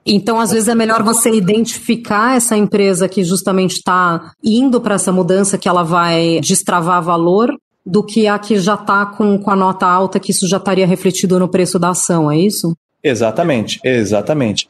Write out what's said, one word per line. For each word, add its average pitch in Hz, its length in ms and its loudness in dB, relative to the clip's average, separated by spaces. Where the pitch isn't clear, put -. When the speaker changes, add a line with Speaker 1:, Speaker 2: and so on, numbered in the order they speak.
Speaker 1:
Então, 220 340 0
às 226 120 -2
vezes, 220 160 0
é 240 60 0
melhor 226 300 0
você 226 260 0
identificar 220 1080 0
essa 233 220 0
empresa 196 500 2
que 185 160 -2
justamente 185 600 -2
tá 180 480 0
indo 240 380 2
pra 208 140 -2
essa 190 160 -2
mudança, 185 460 0
que - 120 -2
ela 175 140 2
vai 165 580 0
destravar 175 600 0
valor, 175 500 2
do 196 180 0
que 214 240 0
a 208 120 0
que 208 180 -2
já 196 180 2
tá 202 300 0
com, 202 320 0
com 202 140 -2
a 196 40 2
nota 190 300 0
alta, 185 340 0
que 196 120 -4
isso 190 160 -2
já 190 100 0
estaria 190 300 0
refletido 180 500 0
no 180 100 2
preço 185 300 0
da 175 120 0
ação, 170 400 0
é 147 80 0
isso? 180 360 0
Speaker 2:
Exatamente, 127 800 0
exatamente. 117 880 0